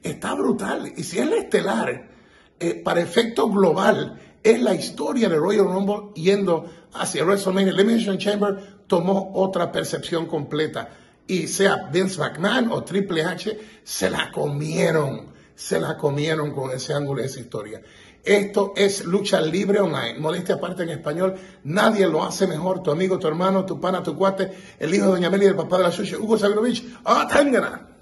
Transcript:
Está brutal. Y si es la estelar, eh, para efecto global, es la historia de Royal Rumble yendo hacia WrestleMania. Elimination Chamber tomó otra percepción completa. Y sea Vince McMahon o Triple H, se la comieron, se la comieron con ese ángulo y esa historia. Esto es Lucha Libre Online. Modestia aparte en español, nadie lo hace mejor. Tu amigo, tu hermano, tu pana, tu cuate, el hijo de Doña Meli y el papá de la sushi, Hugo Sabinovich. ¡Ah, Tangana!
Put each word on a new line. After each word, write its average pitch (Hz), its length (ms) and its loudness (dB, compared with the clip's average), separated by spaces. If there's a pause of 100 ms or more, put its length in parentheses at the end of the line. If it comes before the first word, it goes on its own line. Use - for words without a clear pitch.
Está - 320 -6
brutal. - 600 -2
Y 165 80 -8
si 180 160 -4
es 277 100 0
la 453 80 2
estelar, 190 720 -2 (500)
eh, 170 240 -2
para 170 180 0
efecto 226 480 0
global, 190 720 2 (240)
es 233 180 6
la 214 120 4
historia 233 540 -2
de 165 100 2
Royal 196 280 4
Rumble 196 500 -2
yendo 175 500 2 (280)
hacia 156 320 -2
WrestleMania. 190 460 2
Elimination 202 460 2
Chamber 202 680 -2
tomó 185 460 0
otra 185 380 0
percepción - 560 -4
completa. 147 600 -4 (380)
Y 165 200 -2
sea 135 440 0
Vince 185 280 0
McMahon 214 520 0
o 135 120 -4
Triple 180 400 -2
H, 185 360 -4 (240)
se - 260 -2
la - 220 -4
comieron, 156 960 -2 (280)
se - 240 -4
la 156 160 -4
comieron 147 580 -2
con 131 180 -6
ese 147 220 -6
ángulo 139 280 -4
y 123 40 -4
esa 123 140 -10
historia. 107 420 -12 (400)
Esto 196 540 2
es 196 300 0
Lucha 190 340 0
Libre 190 400 0
Online. 135 400 -2
Modestia 175 360 -2
aparte 180 280 -6
en 165 60 -6
español, 170 460 -2 (280)
nadie 202 440 2
lo 156 160 0
hace - 240 -2
mejor. 180 360 -4
Tu 147 80 0
amigo, 185 260 0
tu 156 100 -2
hermano, 185 380 2
tu 147 140 -6
pana, 180 240 -2
tu 160 120 -4
cuate, 190 360 0 (260)
el 156 160 -2
hijo 202 120 2
de 196 60 6
Doña 175 180 2
Meli 196 160 4
y 196 40 10
el 180 60 4
papá 180 220 0
de 185 60 4
la 175 80 4
sushi, - 240 -4
Hugo 214 220 2
Sabinovich. 214 460 2 (220)
¡Ah, 247 260 4
Tangana! 254 560 2 (140)